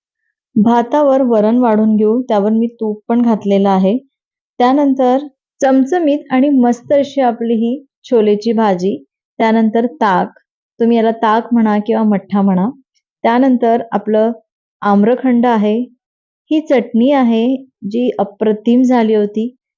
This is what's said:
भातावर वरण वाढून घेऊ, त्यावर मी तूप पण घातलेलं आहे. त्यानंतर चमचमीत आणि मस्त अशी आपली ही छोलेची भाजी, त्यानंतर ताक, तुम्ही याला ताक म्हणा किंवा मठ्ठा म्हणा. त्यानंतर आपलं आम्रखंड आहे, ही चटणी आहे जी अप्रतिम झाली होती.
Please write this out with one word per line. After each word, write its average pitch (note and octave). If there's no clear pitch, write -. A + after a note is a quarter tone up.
भातावर C4
वरण A3+
वाढून A3
घेऊ, A3
त्यावर G#3+
मी A3+
तूप G#3+
पण A#3
घातलेलं G3+
आहे. F#3+
त्यानंतर C4
चमचमीत C#4
आणि C4
मस्त A#3+
अशी C#4
आपली A#3
ही A#3
छोलेची G#3+
भाजी, G#3+
त्यानंतर A3+
ताक, G3
तुम्ही A#3
याला A3+
ताक A3+
म्हणा G#3+
किंवा A3
मठ्ठा G3+
म्हणा. G3
त्यानंतर A#3+
आपलं G#3+
आम्रखंड A#3
आहे, G#3+
ही D#4
चटणी B3+
आहे B3+
जी A#3
अप्रतिम A3
झाली A#3+
होती. G#3+